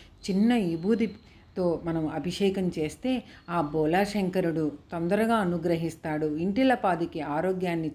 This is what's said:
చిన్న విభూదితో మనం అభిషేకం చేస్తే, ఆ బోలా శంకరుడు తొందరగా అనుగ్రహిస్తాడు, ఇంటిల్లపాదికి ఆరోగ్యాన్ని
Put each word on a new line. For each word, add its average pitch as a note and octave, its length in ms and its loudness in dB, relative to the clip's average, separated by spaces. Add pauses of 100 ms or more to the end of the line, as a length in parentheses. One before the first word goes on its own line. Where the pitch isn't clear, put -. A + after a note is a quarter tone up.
(300)
చిన్న G#3 260 4
విభూదితో F#3 1300 -2
మనం E3 240 0
అభిషేకం F3+ 720 0
చేస్తే, A#3 440 -2 (260)
ఆ F3 120 2
బోలా D#3 420 2
శంకరుడు F3 680 0 (200)
తొందరగా G3+ 440 0
అనుగ్రహిస్తాడు, E3 920 -2
ఇంటిల్లపాదికి F3 960 0
ఆరోగ్యాన్ని E3 720 -2